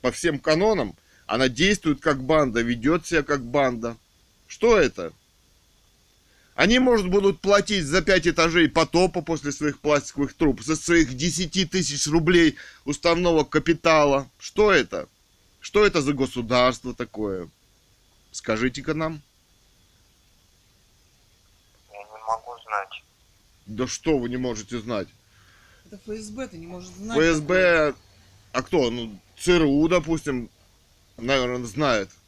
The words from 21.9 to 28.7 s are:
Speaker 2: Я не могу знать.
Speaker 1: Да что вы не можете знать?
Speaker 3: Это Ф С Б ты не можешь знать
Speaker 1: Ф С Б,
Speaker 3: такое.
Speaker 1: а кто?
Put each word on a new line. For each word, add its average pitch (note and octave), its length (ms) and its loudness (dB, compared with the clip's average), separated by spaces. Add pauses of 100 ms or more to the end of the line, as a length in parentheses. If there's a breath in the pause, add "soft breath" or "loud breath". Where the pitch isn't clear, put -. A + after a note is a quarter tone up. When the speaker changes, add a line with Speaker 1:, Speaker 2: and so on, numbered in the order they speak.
Speaker 2:
Я G#2 60 -18
не G#2+ 280 -18
могу A2+ 380 -6
знать. G#2 380 -6 (640)
Speaker 1:
Да A2 200 -6
что D3+ 320 -2
вы A#2+ 100 -4
не B2 80 -6
можете A#2+ 440 -6
знать? G#2+ 280 -6 (800 soft breath)
Speaker 3:
Это G#3 100 -20
Ф G#3+ 240 -14
С G#3 100 -16
Б B3+ 180 -12
ты F#3 100 -20
не E3 80 -16
можешь F3+ 240 -16
знать F#3+ 280 -6
Speaker 1:
Ф E3 180 4
С D3+ 40 -2
Б, E3+ 480 2
Speaker 3:
такое. C#3 60 -4 (580)
Speaker 1:
а B2+ 100 -2
кто? C3 280 0